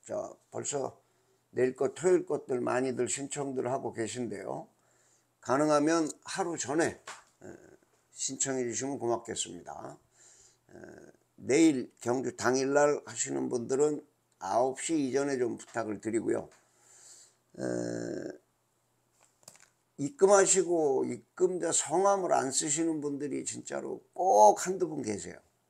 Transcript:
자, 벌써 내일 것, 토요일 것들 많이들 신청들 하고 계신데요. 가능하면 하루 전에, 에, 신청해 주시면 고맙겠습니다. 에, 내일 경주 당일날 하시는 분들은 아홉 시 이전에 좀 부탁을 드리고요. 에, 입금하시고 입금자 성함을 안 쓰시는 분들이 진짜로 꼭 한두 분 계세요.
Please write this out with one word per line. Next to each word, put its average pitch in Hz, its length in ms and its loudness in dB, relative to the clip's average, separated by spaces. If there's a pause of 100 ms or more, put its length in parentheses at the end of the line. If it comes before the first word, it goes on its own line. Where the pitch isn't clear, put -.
자, 104 280 -8 (180)
벌써 123 480 -6 (520)
내일 127 260 0
것, 131 180 -2
토요일 175 320 2
것들 135 340 -4
많이들 120 480 0
신청들 135 640 -4
하고 127 220 -4
계신데요. 113 760 -6 (760)
가능하면 151 680 2 (140)
하루 175 320 -4
전에, 147 300 0
에, - 600 -12 (640)
신청해 135 520 -4
주시면 123 340 -4
고맙겠습니다. 107 1000 -6 (720)
에, 92 40 -20 (640)
내일 135 640 2
경주 123 360 -2
당일날 135 680 2
하시는 135 440 -6
분들은 131 540 0 (360)
아홉 123 420 0
시 147 280 0
이전에 139 300 0
좀 117 180 -2
부탁을 107 440 -8
드리고요. 110 480 -2 (1120)
에, 65 40 -8 (2250)
입금하시고 165 1080 4
입금자 165 680 -2
성함을 185 600 2
안 131 200 2
쓰시는 160 480 -2
분들이 139 440 -6
진짜로 - 580 -8 (100)
꼭 202 540 6
한두 185 220 -2
분 147 140 -6
계세요. 95 340 -6 (340)